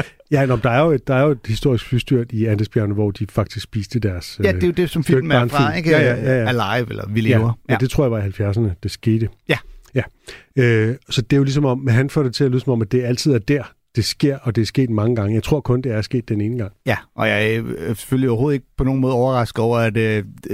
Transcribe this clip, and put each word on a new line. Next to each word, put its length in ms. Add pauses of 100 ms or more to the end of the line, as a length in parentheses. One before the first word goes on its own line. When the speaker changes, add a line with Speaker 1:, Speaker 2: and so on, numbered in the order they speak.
(320)
Speaker 1:
Ja, 140
nå, 100
der 140
er 160
jo 60
et, 160
der 80
er 60
jo 100
et 160
historisk 380
flystyrt 460
i 140
Andesbjergene, 480
hvor 180
de 180
faktisk 340
spiste 360
deres, 440
Speaker 2:
Ja, 80
det 120
er 40
jo 40
Speaker 1:
øh, 60
Speaker 2:
det, 120
som 140
filmen 280
er 160
fra, 100
Speaker 1:
dødbarnfilm. 200
Speaker 2:
ikke? 120
Speaker 1:
Ja, 120
ja, 140 (200)
ja, 60
ja. 80
Speaker 2:
Alive, 400
eller 200
Vi 120
lever. 180
Speaker 1:
Ja, 60
Speaker 2:
Ja. 80 (160)
Speaker 1:
ja, 60
det 140
tror 140
jeg 80
var 60
i 40
halvfjerdserne, 640
det 80
skete. 380 (200)
Speaker 2:
Ja. 80 (380)
Speaker 1:
Ja. 60 (540)
Øh, 400 (140)
så 120
det 120
er 40
jo 60
ligesom 220
om, 140
men 140
han 160
får 140
det 100
til 100
at 80
lyde 100
som 120
om, 80
at 100
det 120
altid 300
er 60
der, 240 (320)
det 100
sker, 360
og 140
det 60
er 40
sket 240
mange 260
gange. 200
Jeg 80
tror 180
kun, 200
det 100
er 100
sket 280
den 120
ene 160
gang. 140 (140)
Speaker 2:
Ja, 100 (200)
og 120
jeg 280
er, 80 (140)
øh, 180
selvfølgelig 340
overhovedet 260
ikke 100 (120)
på 60
nogen 180
måde 120
overrasket 500
over, 140
at, 200
øh, 260 (300)